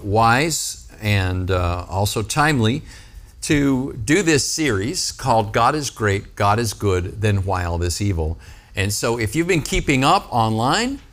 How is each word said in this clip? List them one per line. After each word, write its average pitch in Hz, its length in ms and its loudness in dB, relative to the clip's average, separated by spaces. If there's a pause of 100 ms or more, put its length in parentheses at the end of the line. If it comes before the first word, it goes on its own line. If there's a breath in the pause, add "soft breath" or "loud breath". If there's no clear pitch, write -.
wise 117 840 0 (140)
and, 92 480 0
uh, 90 400 0
also 104 320 -2
timely 139 600 2 (600 loud breath)
to 139 520 0 (100)
do 160 180 2
this 156 260 2
series 131 600 -2
called 113 420 0
God 120 220 2
is 147 160 -4
Great, 101 460 -2
God 104 240 2
is 110 140 -2
Good, 95 460 -2
Then 101 180 2
Why 92 260 -2
All 85 140 -2
This 87 220 -2
Evil? 85 380 -2 (380 loud breath)
And 104 160 0
so 120 260 -2
if 110 160 -2
you've 170 140 0
been 170 140 2
keeping 156 420 0
up 185 280 2
online 123 680 0 (120)